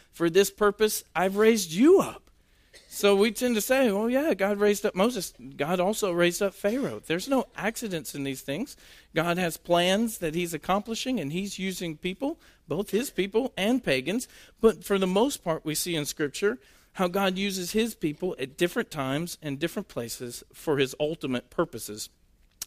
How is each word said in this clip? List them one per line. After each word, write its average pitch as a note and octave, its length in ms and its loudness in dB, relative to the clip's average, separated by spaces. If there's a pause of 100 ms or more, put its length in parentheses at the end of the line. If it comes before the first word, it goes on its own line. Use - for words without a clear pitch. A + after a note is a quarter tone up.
(140)
"For E3+ 160 0
this G3 200 6
purpose, G#3+ 540 2 (100)
I've F#3+ 220 2
raised G#3+ 360 4
you D4 280 8
up." - 220 -4 (680)
So G3+ 280 2
we G#3+ 160 4
tend B3 240 0
to G#3 60 0
say, B3+ 300 4
"Well, G#3+ 180 0
yeah, C#4 240 2
God G3+ 260 0
raised G#3 260 2
up G3+ 100 -2
Moses. G3+ 380 0 (240)
God F3 240 0
also G3 300 0
raised F3 300 2
up G3 120 0
Pharaoh." G#3 520 -2
There's F3 220 -2
no C4 200 2 (100)
accidents F#3 580 -6
in C#3+ 80 -4
these C3+ 180 -6
things. E3 360 -6 (360)
God E3+ 240 0
has F3 200 -2
plans F#3+ 640 2
that D#3+ 160 -4
he's E3+ 180 -2
accomplishing, G#3+ 680 -2
and C#3+ 140 -4
he's F#3+ 260 -6
using F3+ 380 -6
people, C#4 420 -4 (260)
both F3+ 260 -4
his A3+ 180 0
people A3 480 0
and A3+ 260 0
pagans. D3+ 460 -2 (320)
But F#3+ 240 4
for G3+ 120 2
the F#3+ 100 2
most G#3+ 360 0
part, E3 220 -4
we D3+ 100 -2
see F3 200 -4
in D3 100 -2
Scripture G3+ 540 -2 (380)
how F#3 100 2
God F#3+ 320 0
uses F#3+ 320 -4
his A3 240 0
people D#3+ 420 -4
at C3 180 -8
different F3 360 -2
times D3 500 -4
and C#3 160 -6
different E3+ 300 -6
places A#2+ 560 -10 (100)
for D3 240 -2
his C3+ 220 0
ultimate D3 500 -4
purposes. A2 600 -6 (580)